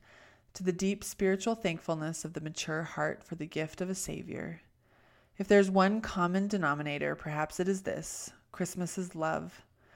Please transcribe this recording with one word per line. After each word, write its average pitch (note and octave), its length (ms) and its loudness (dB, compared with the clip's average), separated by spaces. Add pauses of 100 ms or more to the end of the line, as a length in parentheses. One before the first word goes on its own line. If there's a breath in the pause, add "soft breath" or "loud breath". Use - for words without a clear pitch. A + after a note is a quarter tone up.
(520 soft breath)
to - 100 -12
the F3+ 100 4
deep F#3+ 300 0
spiritual G3 540 2
thankfulness E3 680 -2
of D#3+ 100 -10
the F#3 60 -6
mature D#3 420 -4
heart D#3 420 -4
for - 100 -12
the D3+ 120 -6
gift D#3 340 -4
of F3+ 100 -2
a F#3+ 40 -4
Savior. - 640 -6 (760 soft breath)
If F#3+ 120 -4
there's G3+ 220 10
one F#3+ 300 6
common F#3+ 460 0
denominator, D3 720 0
perhaps D#3 420 -2
it F#3 100 2
is F#3+ 140 0
this: - 480 -6 (220)
Christmas F3+ 460 -4
is F3 180 -6
love. D#3+ 480 -4 (320 soft breath)